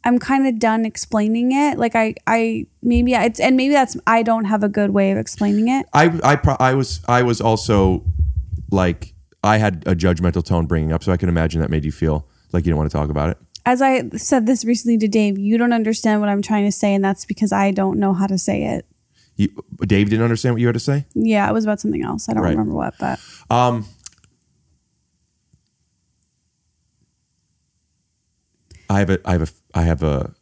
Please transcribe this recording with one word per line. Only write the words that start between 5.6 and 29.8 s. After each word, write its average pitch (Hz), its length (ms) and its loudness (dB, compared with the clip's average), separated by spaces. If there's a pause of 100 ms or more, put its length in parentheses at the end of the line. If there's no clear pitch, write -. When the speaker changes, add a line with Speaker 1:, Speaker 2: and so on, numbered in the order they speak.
Speaker 1:
it. 269 260 0
Speaker 2:
I, 165 300 4
I 143 140 4
pro-, 143 220 2
I 131 140 4
was, 135 340 -2
I 123 160 4
was 120 180 0
also, 104 640 2 (680)
like, 90 420 -2 (300)
I 107 140 4
had 101 280 0
a 92 100 0
judgmental 87 480 0
tone 85 240 0
bringing 80 260 0
up, 82 100 -4
so 95 80 -2
I 90 60 2
can 92 120 -2
imagine 82 320 0
that - 80 -2
made 76 160 -2
you 76 60 -4
feel 76 360 -2 (260)
like 87 120 0
you 87 60 0
don't 76 60 0
wanna 78 120 -2
talk 73 200 -4
about 76 220 -2
it. - 60 -6 (280)
Speaker 1:
As 247 160 0
I 262 300 0
said 233 340 -2
this 240 180 0
recently 233 360 0
to 220 80 0
Dave, 202 300 0
you 208 200 0
don't 240 160 2
understand 220 480 0
what 208 80 0
I'm 202 120 0
trying 208 240 0
to 202 60 2
say, 202 220 0
and 196 100 0
that's 196 220 -2
because 196 260 -2
I 196 200 2
don't 190 280 -2
know 196 140 2
how 190 120 0
to 196 120 -2
say 202 260 -2
it. - 220 -6 (500)
Speaker 2:
You, 101 140 0 (320)
Dave 101 280 2
didn't 110 140 2
understand 117 320 0
what 113 60 -2
you 120 60 2
had 117 60 0
to 117 60 -2
say? 143 340 -2
Speaker 1:
Yeah, 214 360 0
it 214 40 0
was 220 120 -2
about 208 160 -2
something - 220 -4
else. - 260 -6
I 226 40 -6
don't 220 100 0
Speaker 2:
Right. 87 80 0
Speaker 1:
remember - 220 -2
what, 76 260 -4
but - 200 -4 (300)
Speaker 2:
Um, 120 360 0 (4000)
I 98 100 2
have 95 100 2
a, 95 160 2
I 92 80 0
have 85 100 2
a, 78 40 -4 (280)
I 87 80 2